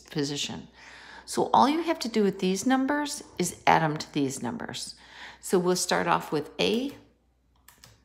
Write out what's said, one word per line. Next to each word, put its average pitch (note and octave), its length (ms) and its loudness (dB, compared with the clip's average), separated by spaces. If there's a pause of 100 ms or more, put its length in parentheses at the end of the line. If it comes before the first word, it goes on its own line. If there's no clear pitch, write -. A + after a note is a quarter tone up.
position. C#3+ 600 -6 (560)
So - 280 -2
all A3+ 160 8
you D#4+ 140 0
have D#4+ 160 -2
to - 80 -4
do A3 160 2
with F#3+ 160 2
these F#3+ 260 0
numbers C#4 560 0 (160)
is F3+ 200 -4 (100)
add E3 160 6
'em D3+ 140 0
to - 160 -10
these C3+ 280 -2
numbers. - 540 -10 (460)
So - 180 2
we'll F3+ 160 2
start F3+ 320 0
off E3 240 0
with D3+ 260 -2
A A3 380 0 (1080)